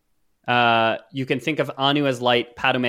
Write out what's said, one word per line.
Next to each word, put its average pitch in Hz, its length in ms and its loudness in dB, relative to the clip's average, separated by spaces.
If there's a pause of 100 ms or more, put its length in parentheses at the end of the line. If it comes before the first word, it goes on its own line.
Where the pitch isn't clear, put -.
(460)
Uh, 117 500 2 (160)
you 135 140 -8
can 135 140 -4
think 151 180 -6
of 143 180 -2
Anu 143 300 0
as 123 160 -4
light, 123 340 0
Padome 127 320 0